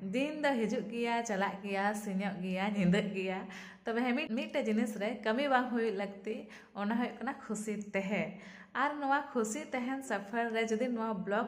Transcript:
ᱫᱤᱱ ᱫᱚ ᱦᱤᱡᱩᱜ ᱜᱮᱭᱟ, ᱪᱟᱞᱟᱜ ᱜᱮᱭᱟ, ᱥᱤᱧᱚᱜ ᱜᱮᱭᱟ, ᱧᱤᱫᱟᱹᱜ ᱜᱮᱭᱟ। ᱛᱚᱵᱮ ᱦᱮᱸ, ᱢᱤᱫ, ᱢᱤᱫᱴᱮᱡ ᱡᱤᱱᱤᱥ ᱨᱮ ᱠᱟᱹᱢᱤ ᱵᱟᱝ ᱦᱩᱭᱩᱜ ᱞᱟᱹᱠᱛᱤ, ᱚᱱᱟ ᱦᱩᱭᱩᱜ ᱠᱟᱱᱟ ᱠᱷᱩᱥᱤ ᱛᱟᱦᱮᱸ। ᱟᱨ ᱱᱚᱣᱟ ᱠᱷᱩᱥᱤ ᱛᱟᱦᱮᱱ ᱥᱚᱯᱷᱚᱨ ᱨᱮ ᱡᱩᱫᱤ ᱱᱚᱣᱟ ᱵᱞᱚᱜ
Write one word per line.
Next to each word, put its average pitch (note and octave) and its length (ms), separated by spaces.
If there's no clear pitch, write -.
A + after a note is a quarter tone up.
ᱫᱤᱱ C4+ 400
ᱫᱚ C#4+ 80
ᱦᱤᱡᱩᱜ A3+ 400
ᱜᱮᱭᱟ, A#3 340
ᱪᱟᱞᱟᱜ G3 380
ᱜᱮᱭᱟ, G3 320
ᱥᱤᱧᱚᱜ G3+ 480
ᱜᱮᱭᱟ, F#3 260
ᱧᱤᱫᱟᱹᱜ G3+ 460
ᱜᱮᱭᱟ। F#3 260
ᱛᱚᱵᱮ A3+ 200
ᱦᱮᱸ, B3 140
ᱢᱤᱫ, D4+ 140
ᱢᱤᱫᱴᱮᱡ B3+ 360
ᱡᱤᱱᱤᱥ A3 320
ᱨᱮ G3+ 120
ᱠᱟᱹᱢᱤ A#3 240
ᱵᱟᱝ B3 220
ᱦᱩᱭᱩᱜ A3+ 260
ᱞᱟᱹᱠᱛᱤ, G3+ 400
ᱚᱱᱟ G3+ 200
ᱦᱩᱭᱩᱜ A#3 220
ᱠᱟᱱᱟ B3+ 160
ᱠᱷᱩᱥᱤ G#3+ 400
ᱛᱟᱦᱮᱸ। F#3+ 360
ᱟᱨ C4+ 220
ᱱᱚᱣᱟ C#4+ 240
ᱠᱷᱩᱥᱤ A3 400
ᱛᱟᱦᱮᱱ C4 320
ᱥᱚᱯᱷᱚᱨ A#3 500
ᱨᱮ A3+ 140
ᱡᱩᱫᱤ A3 220
ᱱᱚᱣᱟ A3+ 260
ᱵᱞᱚᱜ G3 340